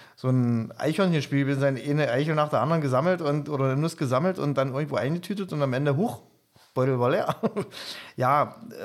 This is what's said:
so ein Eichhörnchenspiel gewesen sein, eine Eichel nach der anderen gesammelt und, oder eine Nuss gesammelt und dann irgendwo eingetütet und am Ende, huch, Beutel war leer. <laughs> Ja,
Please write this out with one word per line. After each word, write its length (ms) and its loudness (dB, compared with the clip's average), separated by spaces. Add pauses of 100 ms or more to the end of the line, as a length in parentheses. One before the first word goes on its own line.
(160)
so 140 -4
ein 480 2
Eichhörnchenspiel 680 0
gewesen 160 0
sein, 220 2
eine 280 0
Eichel 240 0
nach 140 2
der 120 2
anderen 220 2
gesammelt 400 2
und, 260 -2
oder 220 0
eine 100 0
Nuss 160 -2
gesammelt 400 0
und 180 0
dann 200 0
irgendwo 220 -4
eingetütet 540 -4
und 120 -2
am 100 0
Ende, 240 0
huch, 240 -2 (520)
Beutel 260 2
war 100 2
leer. 320 0
<laughs> 760 -8
Ja, 380 2 (300)